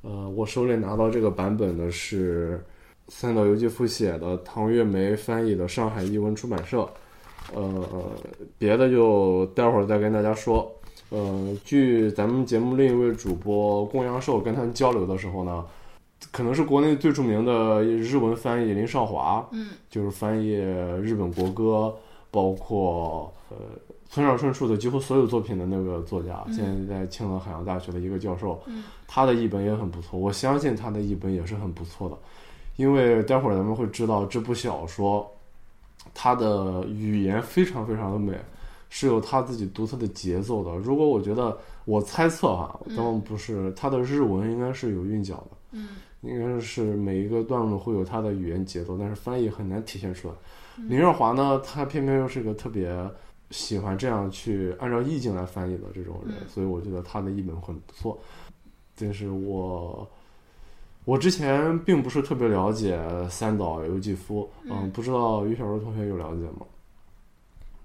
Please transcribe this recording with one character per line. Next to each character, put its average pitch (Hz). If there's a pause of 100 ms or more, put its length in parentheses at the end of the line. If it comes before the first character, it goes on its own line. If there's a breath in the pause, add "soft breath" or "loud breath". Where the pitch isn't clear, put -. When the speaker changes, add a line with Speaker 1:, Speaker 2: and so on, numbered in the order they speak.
Speaker 1:
呃， 101
我 107
手 123
里 123
拿 104
到 110
这 117
个 107
版 95
本 98
的 85
是 87 (440 soft breath)
三 -
岛 107
由 104
纪 117
夫 117
写 98
的， 90
唐 107
月 117
梅 98
翻 113
译 104
的， 90
上 110
海 107
译 104
文 107
出 120
版 95
社。 110 (680 loud breath)
呃， 92 (460)
别 107
的 131
就 101 (100)
待 120
会 117
儿 101
再 107
跟 107
大 107
家 107
说。 110 (400 loud breath)
呃， 98
据 120
咱 104
们 127
节 120
目 123
另 131
一 -
位 120
主 98
播 104
公 127
羊 123
寿 127
跟 113
他 135
们 120
交 127
流 98
的 95
时 95
候 92
呢， 87 (680 loud breath)
可 123
能 120
是 156
国 139
内 151
最 147
著 139
名 110
的 113
日 113
文 113
翻 120
译 110
林 104
少 120
华， 95
Speaker 2:
嗯。 220 (180)
Speaker 1:
就 107
是 101
翻 110
译 107
日 95
本 92
国 92
歌， 110 (340 loud breath)
包 95
括， 85 (160)
呃， 53 (540)
村 143
上 131
春 135
树 135
的 107
几 110
乎 131
所 131
有 131
作 113
品 98
的 90
那 95
个 90
作 87
家， 87
Speaker 2:
嗯。 226
Speaker 1:
现 98
在 98
在 95
青 104
岛 92
海 92
洋 85
大 92
学 90
的 90
一 90
个 95
教 90
授， 92
Speaker 2:
嗯。 220 (240 loud breath)
Speaker 1:
他 135
的 127
译 117
本 98
也 104
很 104
不 87
错， 90
我 98
相 131
信 139
他 107
的 104
译 104
本 95
也 87
是 95
很 101
不 85
错 90
的， 73 (600 loud breath)
因 135
为 120
待 131
会 131
儿 98
咱 95
们 110
会 113
知 113
道 104
这 98
部 117
小 87
说， 101 (840)
它 123
的 98
语 104
言 101
非 180
常 117
非 113
常 104
的 104
美， 101 (520 loud breath)
是 -
有 113
他 131
自 123
己 107
独 110
特 120
的 120
节 92
奏 104
的。 85
如 117
果 156
我 117
觉 101
得， 117 (280 loud breath)
我 104
猜 165
测 160
哈， - (100)
Speaker 2:
嗯。 -
Speaker 1:
当 117
然 113
不 107
是， 95
他 139
的 131
日 143
文 104
应 117
该 127
是 123
有 90
韵 107
脚 95
的。 - (140)
Speaker 2:
嗯。 214 (340 loud breath)
Speaker 1:
应 123
该 120
是 107
每 98
一 101
个 113
段 120
落 101
会 113
有 95
他 92
的 107
语 92
言 92
节 87
奏， 92
但 101
是 104
翻 123
译 110
很 101
难 101
体 -
现 92
出 87
来。 82 (440 loud breath)
Speaker 2:
嗯。 226
Speaker 1:
林 127
少 170
华 117
呢， 135
他 143
偏 139
偏 135
又 131
是 127
个 107
特 107
别 95 (580 loud breath)
喜 -
欢 98
这 131
样 104
去 95
按 123
照 120
意 147
境 117
来 92
翻 92
译 90
的 95 (120)
这 92
种 90
人， -
Speaker 2:
嗯。 92
Speaker 1:
所 101
以 95
我 90
觉 95
得 90
他 101
的 98
译 98
本 90
很 87
不 -
错。 - (800 loud breath)
但 104
是 101
我， 95 (1000 soft breath)
我 131
之 170
前 151
并 160
不 123
是 135
特 -
别 120
了 101
解 104 (300)
三 107
岛 80
由 90
纪 98
夫， 104 (140)
Speaker 2:
嗯。 240
Speaker 1:
嗯， 95
不 117
知 120
道 113
于 110
小 110
柔 104
同 110
学 107
有 92
了 82
解 85 (180)
吗？ - (1200)